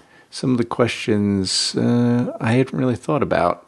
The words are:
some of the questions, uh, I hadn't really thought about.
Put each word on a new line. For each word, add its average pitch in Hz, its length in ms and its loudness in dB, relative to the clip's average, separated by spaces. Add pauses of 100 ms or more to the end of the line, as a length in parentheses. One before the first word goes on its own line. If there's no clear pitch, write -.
(300)
some - 220 -2
of 123 60 2
the 120 60 0
questions, 101 1120 0
uh, 120 640 2
I 113 120 0
hadn't 131 260 2
really 127 180 0
thought 143 260 -2
about. 85 460 0